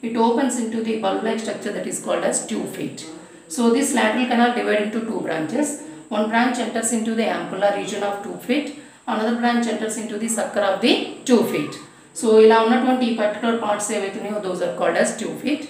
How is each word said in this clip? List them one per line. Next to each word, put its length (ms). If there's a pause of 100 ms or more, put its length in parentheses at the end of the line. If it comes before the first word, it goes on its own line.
It 80 (100)
opens 380
into 240
the 160
bulb-like 400
structure 340
that 140
is 140
called 240
as 100 (100)
tube 280
feet. 220 (560)
So 60 (140)
this 140 (100)
lateral 320
canal 260
divide 300
into 120 (100)
two 180
branches. 420 (460)
One 160
branch 340
enters 320
into 220
the 160
ampulla 340 (100)
region 300
of 60 (100)
tube 240
feet, 180 (460)
another 280
branch 320
enters 300
into 200
the 140
sucker 340
of 40 (100)
the 80 (360)
tube 240
feet. 220 (440)
So 80 (180)
ఇలా 200
ఉన్నటువంటి 460
ఈ 100
పర్టికులర్ 420
పార్ట్స్ 340
ఏవైతే 240
ఉన్నాయో, 260
those 180
are 160
called 220
as 80 (100)
tube 240
feet. 240